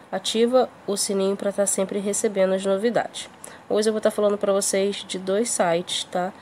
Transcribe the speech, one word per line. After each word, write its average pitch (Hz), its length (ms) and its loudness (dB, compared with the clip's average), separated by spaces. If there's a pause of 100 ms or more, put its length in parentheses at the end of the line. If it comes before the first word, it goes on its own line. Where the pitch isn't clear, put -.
(120)
ativa 233 580 2 (160)
o 202 100 -2
sininho 196 400 0
pra 202 140 -2
tá 202 160 0
sempre 196 320 -2
recebendo 196 560 0
as 190 100 -2
novidades. 196 640 0 (400)
Hoje 214 200 2
eu 220 40 4
vou 214 80 -2
tá 220 120 2
falando 208 260 2
pra 196 140 0
vocês 196 520 0
de - 140 -8
dois 196 320 -2
sites, 175 540 0
tá? 185 380 -4